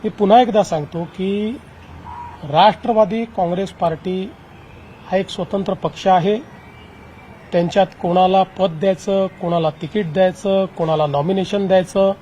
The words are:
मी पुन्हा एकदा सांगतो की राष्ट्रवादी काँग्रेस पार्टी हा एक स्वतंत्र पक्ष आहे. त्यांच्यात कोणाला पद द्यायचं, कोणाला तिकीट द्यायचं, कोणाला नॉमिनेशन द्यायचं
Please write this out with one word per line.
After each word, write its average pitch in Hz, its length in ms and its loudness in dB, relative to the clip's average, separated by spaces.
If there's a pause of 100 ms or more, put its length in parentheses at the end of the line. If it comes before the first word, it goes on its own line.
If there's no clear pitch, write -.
मी 214 60 -4
पुन्हा 208 320 6
एकदा 214 220 2
सांगतो 160 400 -4
की 202 540 -4 (840)
राष्ट्रवादी 214 800 2
काँग्रेस 185 460 -4
पार्टी 185 600 -4 (800)
हा 190 60 0
एक 196 120 -2
स्वतंत्र 196 440 -4
पक्ष - 340 -4
आहे. 190 300 4 (1120)
त्यांच्यात 175 360 2 (140)
कोणाला 185 420 4
पद 185 260 -2 (100)
द्यायचं, 190 480 0
कोणाला 170 420 -2
तिकीट 160 440 -6
द्यायचं, 190 520 0
कोणाला 160 420 -2
नॉमिनेशन 185 600 -2
द्यायचं 190 540 2